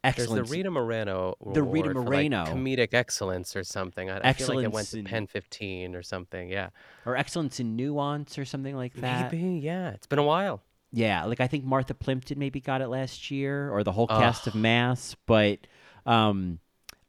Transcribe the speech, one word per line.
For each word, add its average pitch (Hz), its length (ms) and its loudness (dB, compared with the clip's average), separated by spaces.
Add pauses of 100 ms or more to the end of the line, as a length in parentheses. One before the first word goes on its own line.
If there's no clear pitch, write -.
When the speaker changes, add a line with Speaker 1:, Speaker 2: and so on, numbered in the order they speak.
Speaker 1:
There's 127 140 4
the 123 60 0
Speaker 2:
excellence 117 280 0
Speaker 1:
Rita 185 200 -2
Moreno 110 640 0 (180)
Speaker 2:
The 151 100 4
Rita 143 280 2
Speaker 1:
Award 135 60 -2
for, 127 40 0
like, 143 300 2
Speaker 2:
Moreno. 95 160 0
Speaker 1:
comedic 131 480 0
excellence 95 600 -2
or 95 100 -4
something. 92 440 -6
I, 98 220 2
I - 20 2
feel 131 160 -2
like 123 160 0
it 104 80 -2
went 107 140 -2
Speaker 2:
Excellence - 60 -12
Speaker 1:
to 110 80 -8
Speaker 2:
in 101 40 -8
Speaker 1:
Pen 107 220 -4
fifteen 92 680 -8
or 87 80 -8
something, 90 460 -8
yeah. 92 220 -4 (340)
Speaker 2:
Or 123 140 -2
Excellence 143 420 -4
in 113 160 -2
Nuance 143 640 -4
or 139 80 -6
something 135 300 -6
like 127 180 -6
that. 127 360 -2
Speaker 1:
Maybe, 175 280 -2
yeah. 165 320 -4
It's 104 160 -14
been 143 120 2
a 147 60 4
while. 160 380 2 (280)
Speaker 2:
Yeah, 107 340 2
like, 113 160 -2
I 127 80 2
think 143 160 -2
Martha 131 280 0
Plimpton 135 460 -4
maybe 139 220 -4
got 131 200 -2
it 131 80 -2
last 127 420 -6
year, 139 420 -2
or 104 120 2
the 98 80 2
whole 113 160 4
Speaker 1:
Ugh. 110 140 4
Speaker 2:
cast 120 240 4
of 110 80 -4
Mass, 120 640 4 (100)
but, 104 320 6 (480)
um, 101 540 4 (480)